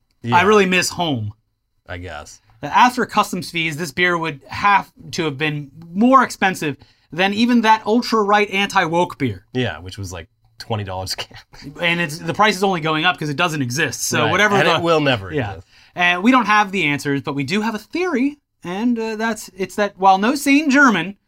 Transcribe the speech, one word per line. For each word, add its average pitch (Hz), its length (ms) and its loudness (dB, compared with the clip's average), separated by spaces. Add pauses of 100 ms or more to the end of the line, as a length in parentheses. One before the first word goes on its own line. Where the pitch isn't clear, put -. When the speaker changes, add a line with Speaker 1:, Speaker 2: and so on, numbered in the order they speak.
(240)
Speaker 1:
"I 117 40 -8
Speaker 2:
Yeah. 175 160 4
Speaker 1:
really 202 220 6
miss 185 240 0
home." 127 420 -4 (560)
Speaker 2:
I 90 100 -10
guess. 80 420 -14 (220)
Speaker 1:
After 220 440 2
customs 185 440 -4
fees, 160 260 -4
this 156 160 -8
beer 180 260 0
would 156 300 -8
have 196 440 0 (200)
to 165 120 -2
have 143 140 -2
been 147 320 -4 (220)
more 240 320 4
expensive 175 520 -2 (360)
than 190 220 0
even 233 260 4
that 220 260 4
ultra-right 208 640 2
anti-woke 180 680 0
beer. 110 340 -4
Speaker 2:
Yeah, 107 260 -4
which 90 200 -16
was, 92 140 -10
like, 87 160 -14 (300)
twenty 104 260 -6
dollars 92 280 -8
a - 40 -10
can. - 200 -12 (400)
<laughs> - 60 -14
Speaker 1:
And 170 180 0
it's, 165 180 -6
the 170 160 -6
price 208 220 2
is 190 80 -2
only 185 160 0
going 156 240 -2
up 180 140 0
'cause 156 100 -6
it 147 80 -6
doesn't 160 260 -2
exist. 127 420 -4
So - 180 -2
Speaker 2:
Right. - 80 0
Speaker 1:
whatever 208 260 2
Speaker 2:
And 156 100 4
Speaker 1:
the 175 100 2
Speaker 2:
it 160 60 -2
will 165 180 2
never 120 320 0
Speaker 1:
Yeah. 120 180 -4
Speaker 2:
exist. 87 160 -16 (280)
Speaker 1:
And 175 280 0
we 233 80 4
don't 254 160 4
have 208 260 2
the 190 140 0
answers, 143 340 -2
but 143 140 -6
we 143 100 -4
do 180 160 -2
have 220 140 -2
a 208 40 -6
theory, 294 600 -2 (260)
and, 220 340 -2
uh, 220 180 -6
that's, 220 400 -6
it's 185 200 -6
that 202 220 -2
while 190 200 6
no 226 160 2
sane 277 360 2
German 208 460 4 (120)